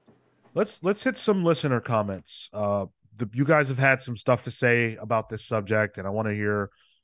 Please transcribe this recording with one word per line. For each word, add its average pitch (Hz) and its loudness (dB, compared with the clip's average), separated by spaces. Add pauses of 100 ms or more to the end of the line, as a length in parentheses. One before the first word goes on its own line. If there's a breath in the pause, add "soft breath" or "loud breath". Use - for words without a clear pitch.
(540)
Let's, - -2
let's 196 -2
hit 254 -2
some 190 0
listener 147 2
comments. 104 -4
Uh, 101 -2 (300)
the, 110 -6
you 127 0
guys 147 4
have 131 -4
had 131 4
some 120 -8
stuff 123 0
to 123 -8
say 120 2
about 110 -2
this 110 -10
subject, 107 0
and 95 -8
I 98 -4
wanna 107 -2
hear, 104 -2 (340 soft breath)